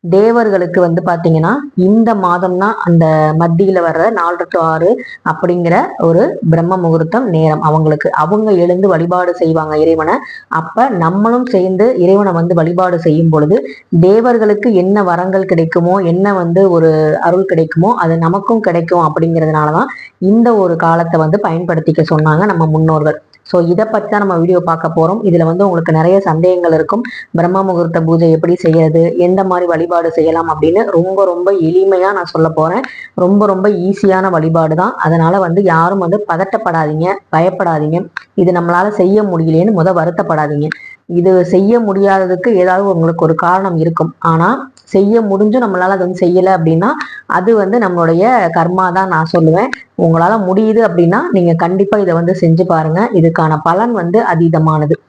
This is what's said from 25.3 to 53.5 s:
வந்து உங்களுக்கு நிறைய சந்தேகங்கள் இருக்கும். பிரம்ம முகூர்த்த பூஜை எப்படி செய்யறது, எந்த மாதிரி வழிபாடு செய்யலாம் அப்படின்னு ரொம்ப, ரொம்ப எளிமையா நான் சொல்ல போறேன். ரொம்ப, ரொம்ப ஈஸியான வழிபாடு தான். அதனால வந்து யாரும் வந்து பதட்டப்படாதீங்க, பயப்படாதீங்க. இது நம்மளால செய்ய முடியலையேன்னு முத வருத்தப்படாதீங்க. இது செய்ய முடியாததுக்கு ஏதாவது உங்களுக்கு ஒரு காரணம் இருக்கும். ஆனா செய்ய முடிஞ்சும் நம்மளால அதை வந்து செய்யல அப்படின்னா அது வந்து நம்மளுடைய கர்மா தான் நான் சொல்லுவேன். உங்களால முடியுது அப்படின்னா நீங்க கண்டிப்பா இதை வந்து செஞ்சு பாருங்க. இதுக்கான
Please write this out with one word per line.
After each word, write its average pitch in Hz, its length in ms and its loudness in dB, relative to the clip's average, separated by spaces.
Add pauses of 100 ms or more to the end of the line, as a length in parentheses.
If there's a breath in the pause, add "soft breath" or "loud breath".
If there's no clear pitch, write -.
வந்து 175 200 0
உங்களுக்கு 170 280 0
நிறைய 170 280 2
சந்தேகங்கள் 175 520 0
இருக்கும். 165 300 0 (300 loud breath)
பிரம்ம 175 300 0
முகூர்த்த 170 380 -2
பூஜை 165 300 2
எப்படி 170 240 2
செய்யறது, 165 640 2
எந்த 185 260 2
மாதிரி 180 220 0
வழிபாடு 170 440 0
செய்யலாம் 165 380 0
அப்படின்னு 160 360 0
ரொம்ப, 190 400 0
ரொம்ப 180 360 0
எளிமையா 185 520 2
நான் 180 200 -6
சொல்ல 160 160 0
போறேன். 160 320 -2 (340 loud breath)
ரொம்ப, 202 320 2
ரொம்ப 196 220 0 (140)
ஈஸியான 190 480 0
வழிபாடு 160 440 0
தான். 190 220 -2
அதனால 165 420 0
வந்து 180 240 0
யாரும் 175 360 0
வந்து 190 280 -2
பதட்டப்படாதீங்க, 170 800 -2 (260)
பயப்படாதீங்க. 165 680 -2 (340 loud breath)
இது 180 180 2
நம்மளால 175 360 0
செய்ய 208 340 2
முடியலையேன்னு 170 540 0
முத 170 180 2
வருத்தப்படாதீங்க. 156 760 -2 (380 loud breath)
இது 175 380 2
செய்ய 196 360 2
முடியாததுக்கு 190 760 0
ஏதாவது 185 340 2
உங்களுக்கு 165 360 0
ஒரு 160 100 2
காரணம் 180 420 0
இருக்கும். 165 420 -2
ஆனா 165 300 2 (360)
செய்ய 202 360 2
முடிஞ்சும் 214 420 0
நம்மளால 185 320 -2
அதை 190 40 -4
வந்து 180 200 -4
செய்யல 185 300 2
அப்படின்னா 170 400 2 (380 loud breath)
அது 190 300 0
வந்து 202 220 0
நம்மளுடைய 175 460 0 (260)
கர்மா 175 420 0
தான் 190 160 -2
நான் 160 220 -2
சொல்லுவேன். 175 400 2 (280 loud breath)
உங்களால 165 420 2
முடியுது 208 400 0
அப்படின்னா 180 400 2 (120)
நீங்க 175 220 2
கண்டிப்பா 190 440 0
இதை 180 160 0
வந்து 170 260 0
செஞ்சு 165 260 2
பாருங்க. 165 460 -2
இதுக்கான 160 500 0